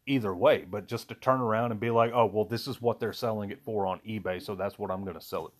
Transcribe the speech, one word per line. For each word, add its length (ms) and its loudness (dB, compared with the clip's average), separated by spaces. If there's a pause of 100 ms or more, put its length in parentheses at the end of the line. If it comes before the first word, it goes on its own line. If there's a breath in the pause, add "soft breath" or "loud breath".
either 300 2
way, 340 4
but 160 -6
just 240 -8
to 60 -10
turn 260 2
around 300 2
and 80 -4
be 100 0
like, 240 4
"Oh, 140 6
well, 180 2
this 220 -4
is 120 -6
what 200 0
they're 120 -2
selling 380 -4
it 140 -12
for 240 0
on 140 -2
eBay, 380 -4
so 140 -8
that's 240 -4
what 140 -4
I'm 120 -4
gonna 160 -8
sell 280 -6
it 120 -18